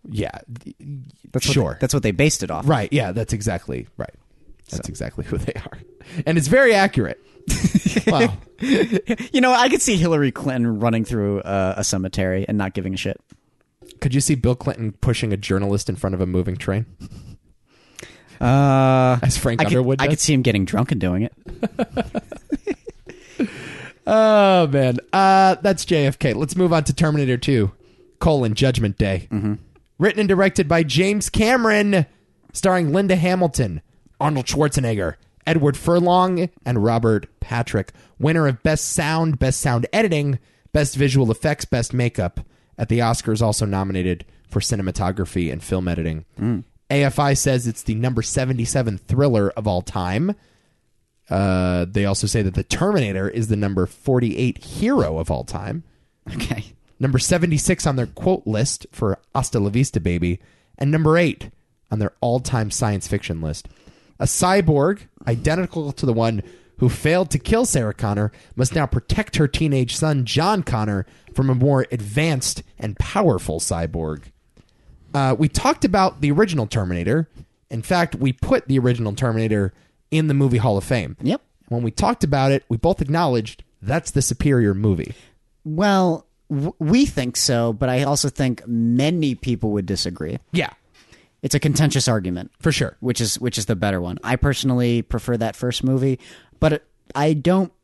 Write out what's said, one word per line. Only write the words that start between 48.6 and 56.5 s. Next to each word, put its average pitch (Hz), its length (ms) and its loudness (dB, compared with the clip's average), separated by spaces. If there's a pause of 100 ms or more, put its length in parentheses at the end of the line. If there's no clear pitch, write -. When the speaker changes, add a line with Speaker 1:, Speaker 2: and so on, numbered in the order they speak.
Speaker 1:
thriller 120 540 2
of 107 160 -4
all 90 140 0
time. 104 520 -2 (960)
Uh, 92 580 0
they 101 160 0
also 98 220 -2
say 107 160 0
that 95 120 -2
The - 100 -2
Terminator 117 640 0
is 110 200 -4
the 107 80 2
number 98 300 0
forty-eight 123 720 -2
hero 160 600 -2
of 82 120 -4
all 65 140 -2
time. 107 380 -8 (520)
Speaker 2:
Okay. - 400 -8 (260)